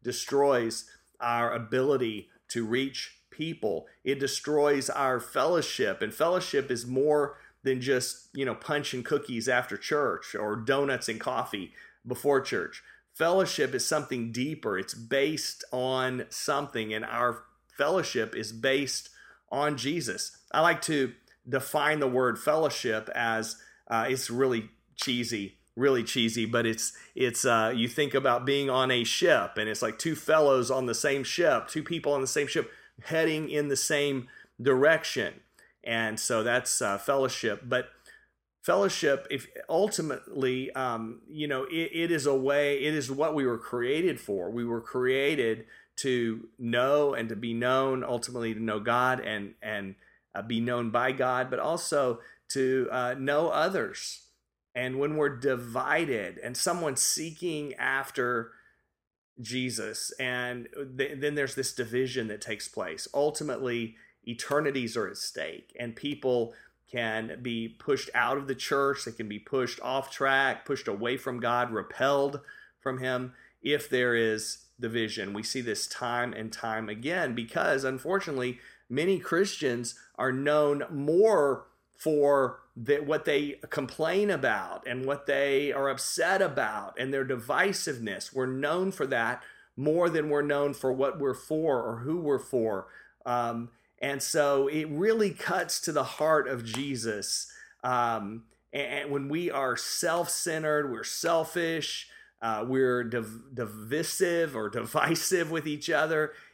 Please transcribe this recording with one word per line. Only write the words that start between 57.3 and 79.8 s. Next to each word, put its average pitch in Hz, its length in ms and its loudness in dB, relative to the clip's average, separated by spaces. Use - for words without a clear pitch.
after 123 800 -2
Jesus, 113 800 -4
and 123 480 -4
th-, 139 240 -4
then 147 140 0
there's 139 220 -2
this 131 180 -4
division 123 540 -2
that 104 120 -8
takes 107 280 -8
place. 85 440 -8
Ultimately, 127 840 -2
eternities 131 720 -2
are 104 120 -2
at - 80 -12
stake, - 600 -8
and 117 180 -8
people 127 580 0
can 113 520 -4
be 117 260 -4
pushed 135 460 -2
out 123 220 2
of 139 100 -6
the 135 80 -2
church. 139 500 0
They 113 80 -8
can 113 160 -8
be 104 100 -8
pushed 123 420 -2
off 131 300 -4
track, 135 540 2
pushed 135 240 -4
away 117 280 -2
from 127 240 -6
God, 120 300 2
repelled 139 720 0
from 127 180 -4
him 127 340 -2
if 143 260 0
there 123 260 4
is 110 520 0
division. 110 540 -4
We 104 100 -6
see 131 180 -6
this 110 260 -4
time 120 460 -2
and 110 200 -8
time 113 360 -4
again 135 460 -4
because, 135 500 0
unfortunately, 131 720 -2
many 170 280 2
Christians 151 760 0